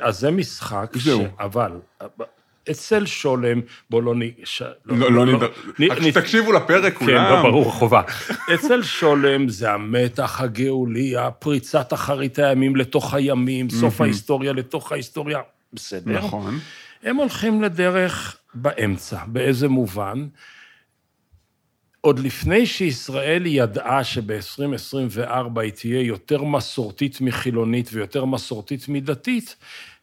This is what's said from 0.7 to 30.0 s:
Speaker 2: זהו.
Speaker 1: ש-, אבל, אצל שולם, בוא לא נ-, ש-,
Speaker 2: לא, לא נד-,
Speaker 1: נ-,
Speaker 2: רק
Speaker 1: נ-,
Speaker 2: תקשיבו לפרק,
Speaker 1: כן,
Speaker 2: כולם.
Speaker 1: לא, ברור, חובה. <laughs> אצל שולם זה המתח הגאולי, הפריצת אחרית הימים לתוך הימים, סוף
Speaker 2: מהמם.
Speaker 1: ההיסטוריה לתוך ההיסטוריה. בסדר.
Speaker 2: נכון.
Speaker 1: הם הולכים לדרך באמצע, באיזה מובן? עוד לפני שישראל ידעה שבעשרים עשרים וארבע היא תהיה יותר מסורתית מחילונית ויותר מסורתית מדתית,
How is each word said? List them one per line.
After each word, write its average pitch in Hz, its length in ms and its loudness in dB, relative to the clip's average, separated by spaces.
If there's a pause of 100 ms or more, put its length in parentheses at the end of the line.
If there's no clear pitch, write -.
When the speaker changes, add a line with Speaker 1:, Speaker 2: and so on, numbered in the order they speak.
Speaker 2:
זהו. 123 260 2
Speaker 1:
ש-, 98 180 -6
אבל, 101 320 -2 (1000)
אצל 208 340 0
שולם, 123 560 0 (280)
בוא 117 140 0
לא 120 120 0
נ-, 120 60 -2 (220)
ש-, - 180 -8 (240)
Speaker 2:
לא, 123 260 2
לא 123 140 8
נד-, 123 180 4 (360)
Speaker 1:
נ-, 160 120 6
Speaker 2:
רק 127 100 0
Speaker 1:
נ-, 160 100 4
Speaker 2:
תקשיבו 214 400 4
לפרק, 185 420 4
Speaker 1:
כן, - 60 -10
Speaker 2:
כולם. 131 240 6
Speaker 1:
לא, 180 180 6
ברור, 120 300 6
חובה. 110 300 6 (280)
<laughs> - 240 -2
אצל 240 300 2
שולם 139 680 2
זה 107 220 -2
המתח 120 680 -2
הגאולי, 127 760 -2
הפריצת 127 760 -2
אחרית 139 460 -4
הימים 135 360 4
לתוך 131 380 0
הימים, 131 560 0
סוף 117 300 2
Speaker 2:
מהמם. 110 120 2
Speaker 1:
ההיסטוריה 135 420 -2
לתוך 131 380 -6
ההיסטוריה. 147 480 -6 (340)
בסדר. 98 380 -8
Speaker 2:
נכון. 104 480 -4 (440)
Speaker 1:
הם 247 120 -2
הולכים 226 460 0
לדרך 180 760 0 (160)
באמצע, 113 640 -2 (100)
באיזה 127 400 0
מובן? 117 600 -2 (1700)
עוד 139 180 4
לפני 165 460 2
שישראל 151 800 -2
ידעה 127 580 0
שבעשרים 117 680 -6
עשרים 131 380 -6
וארבע 117 500 -4
היא 107 100 -4
תהיה 120 300 -2
יותר 127 420 -2
מסורתית 131 760 -4
מחילונית 120 720 0
ויותר 113 320 -4
מסורתית 123 640 -6
מדתית, 147 680 -4 (480)